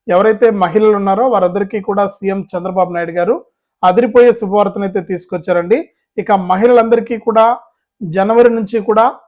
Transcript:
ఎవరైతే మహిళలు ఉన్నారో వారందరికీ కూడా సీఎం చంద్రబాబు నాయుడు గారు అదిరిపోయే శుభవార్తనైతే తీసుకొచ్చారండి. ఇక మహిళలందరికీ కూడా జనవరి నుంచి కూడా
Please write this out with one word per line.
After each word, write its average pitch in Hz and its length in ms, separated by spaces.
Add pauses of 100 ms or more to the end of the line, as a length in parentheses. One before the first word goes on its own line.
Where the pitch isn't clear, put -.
ఎవరైతే 208 420
మహిళలు 208 460
ఉన్నారో 196 320
వారందరికీ 196 520
కూడా 202 260
సీఎం 196 400
చంద్రబాబు 180 480
నాయుడు 170 220
గారు 180 180 (480)
అదిరిపోయే 240 500
శుభవార్తనైతే 202 680
తీసుకొచ్చారండి. 175 800 (400)
ఇక 208 140 (180)
మహిళలందరికీ 233 680
కూడా 220 280 (540)
జనవరి 214 540
నుంచి 226 260
కూడా 220 260 (220)